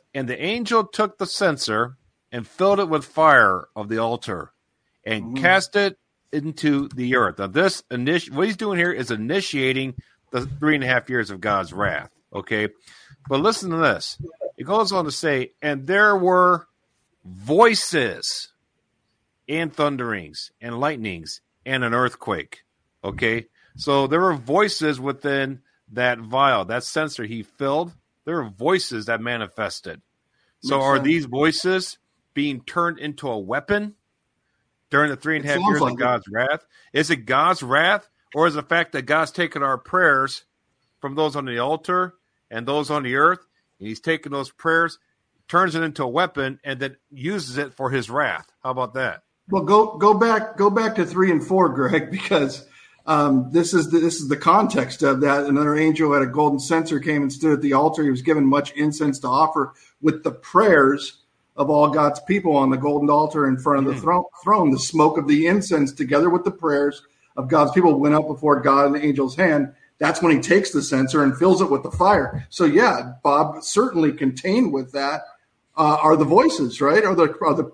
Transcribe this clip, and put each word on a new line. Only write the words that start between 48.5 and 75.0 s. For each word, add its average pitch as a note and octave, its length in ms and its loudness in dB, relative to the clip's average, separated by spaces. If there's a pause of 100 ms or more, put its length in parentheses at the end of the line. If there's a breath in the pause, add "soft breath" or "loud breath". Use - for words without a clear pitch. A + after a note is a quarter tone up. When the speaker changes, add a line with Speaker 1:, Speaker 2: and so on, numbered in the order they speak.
Speaker 1:
How B2+ 100 -4
about B2 220 -6
that? B2+ 300 -6 (260)
Speaker 2:
Well, F#3 140 0
go, G#3+ 340 4
go G3+ 160 4
back, A3 440 0
go G3+ 120 4
back A3 260 0
to F3 100 0
three F#3 260 2
and D3+ 120 2
four, F#3 260 2
Greg, C3+ 420 0
<laughs> - 0 -
because, D#3 560 -2 (400 soft breath)
um, C#3+ 440 2
this E3+ 220 2
is D#3+ 160 2
the, E3 100 2
this E3 220 0
is C#3+ 60 -6
the C#3 100 0
context E3 640 2
of C#3 200 2
that. C#3+ 240 2
"Another D3 300 2
angel D#3 380 2
had C#3+ 80 4
a C3+ 60 0
golden C#3+ 320 0
censer, D#3+ 400 -2
came D3 240 -2
and C3 100 -2
stood D3+ 200 2
at C3+ 80 2
the C#3+ 120 0
altar. D#3 300 2
He C#3+ 80 2
was B2+ 100 -2
given D3+ 240 2
much C#3+ 280 2
incense D3 460 -2
to C3+ 80 -6
offer C#3+ 460 0 (260 soft breath)
with D3 240 0
the D3 80 -2
prayers D3 920 2 (320)
of C#3+ 160 0
all D3 180 4
God's C#3+ 320 2
people F#3 340 0
on C3+ 140 4
the C3 80 2
golden D3 320 0
altar D3 380 2
in C3 100 2
front C#3 220 2
of C3+ 60 0
the C#3 80 0
Speaker 1:
Hmm. C3 120 -6
Speaker 2:
thro-, F3 240 0 (140)
throne. F#3+ 280 4
The C3 80 2
smoke D#3 380 2
of C#3+ 100 0
the D3+ 200 4
incense, E3+ 440 2
together D3 380 2
with F3 140 2
the F#3+ 80 -2
prayers C#3+ 500 -2 (340)
of B2+ 120 -6
God's D3 240 4
people, E3+ 280 4
went D3 140 4
up D3+ 140 2
before C#3+ 340 2
God C#3 260 4
in C#3 60 0
the D3 80 -4
angel's C3+ 360 0
hand." D3+ 360 2 (240 soft breath)
That's D#3 240 0
when E3+ 140 4
he C3+ 40 2
takes F#3+ 320 2
the C#3+ 120 0
censer C3+ 400 0
and C3+ 120 2
fills F3+ 260 4
it E3 100 0
with C#3 120 0
the - 80 -12
fire. D#3 580 0
So, - 160 0
yeah, D3 480 2 (100)
Bob, D3+ 400 0
certainly F3+ 500 0
contained E3+ 580 0
with C3+ 220 -6
that, C#3 300 -4 (520)